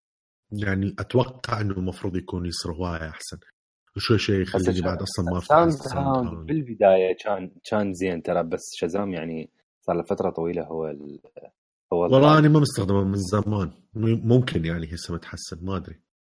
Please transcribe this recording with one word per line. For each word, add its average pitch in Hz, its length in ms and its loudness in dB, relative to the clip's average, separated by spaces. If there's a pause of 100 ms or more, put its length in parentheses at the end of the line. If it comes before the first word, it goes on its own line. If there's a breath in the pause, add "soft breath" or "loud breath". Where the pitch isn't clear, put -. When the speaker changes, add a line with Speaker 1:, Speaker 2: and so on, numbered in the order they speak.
(520)
Speaker 1:
يعني، 98 460 -2
أتوقع 113 640 -2
إنه 101 140 -2
المفروض 92 420 -4
يكون 87 300 -6
يصير 87 260 -6
هواية 82 360 -6
أحسن. - 300 -14 (580)
وشوي 101 220 4
شوي 95 240 2
Speaker 2:
بس 92 60 -2
Speaker 1:
يخليني 92 300 0
Speaker 2:
شا-، 85 60 -2
Speaker 1:
بعد 90 180 -2
أصلًا 90 220 -4
ما 90 140 -2
أفتح 87 100 -8
Speaker 2:
ساوند 165 240 6
Speaker 1:
الساوند 139 340 -4
Speaker 2:
هاوند 131 220 0
Speaker 1:
هاوند. 82 180 -10
Speaker 2:
بالبداية 101 800 4
كان، 95 260 -4 (200)
كان 104 240 0
زين 87 280 -2
ترى، 87 200 0
بس 82 320 -6
شازام، 95 380 -2
يعني، 82 380 -8 (360)
صار 87 100 0
له 85 60 -2
فترة 95 280 -2
طويلة 82 360 -4
هو 80 200 -6
ال-، 73 340 -12 (720)
هو 87 100 2
Speaker 1:
والله 127 160 6
Speaker 2:
الضايع. 151 200 8
Speaker 1:
أنا 151 100 6
ما 151 120 8
مستخدمه 101 440 2
من 98 120 0
زمان. 98 520 0 (260)
م-، 113 340 0
ممكن، 120 360 4
يعني، 82 300 -4
هسه 85 200 -8
متحسن، 82 500 -12
ما 95 120 -4
أدري. 87 240 -10 (200)